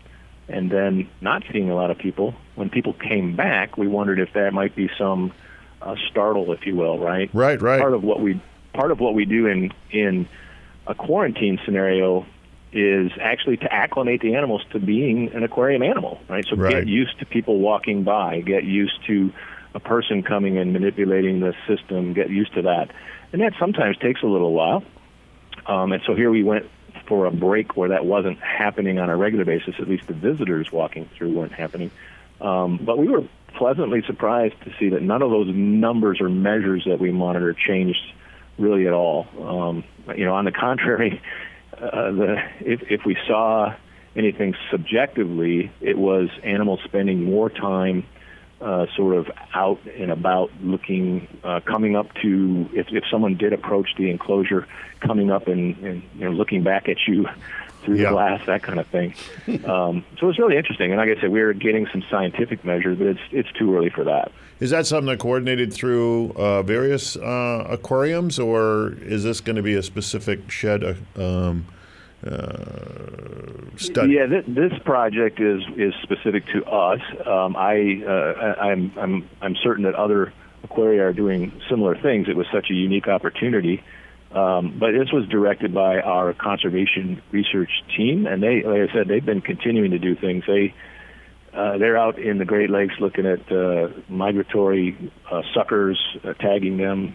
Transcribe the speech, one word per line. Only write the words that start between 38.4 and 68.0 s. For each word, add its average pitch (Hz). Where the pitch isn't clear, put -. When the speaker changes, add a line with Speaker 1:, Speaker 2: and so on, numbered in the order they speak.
Speaker 1:
really 101
at 87
all. 85
Um, 85
you 98
know, 92
on 101
the 90
contrary, 120
uh, 104
the, 98
if, 120
if 104
we 95
saw 110
anything 104
subjectively, 90
it -
was 95
animals 101
spending 95
more 104
time, 95
uh, 90
sort 95
of 82
out 95
and 90
about 92
looking, 92
uh, 87
coming 107
up 104
to, 95
if, -
if 110
someone 107
did 104
approach 98
the 95
enclosure, 95
coming 104
up 95
and, 87
and, 90
you -
know, 90
looking 95
back 95
at 90
you 101
through 101
Speaker 2:
Yeah. 101
Speaker 1:
the -
glass, 98
that 95
kind 87
of 80
thing. 87
Speaker 2:
<laughs> -
Speaker 1:
Um, 87
so 180
it's 165
really 214
interesting. 117
And 101
like 110
I -
said, 98
we're 110
getting 107
some 95
scientific 104
measures, 90
but 98
it's, 92
it's 131
too 98
early 85
for -
that. 73
Speaker 2:
Is 127
that 160
something 147
that 127
coordinated 123
through, 117
uh, 101
various, 127
uh, 120
aquariums, 147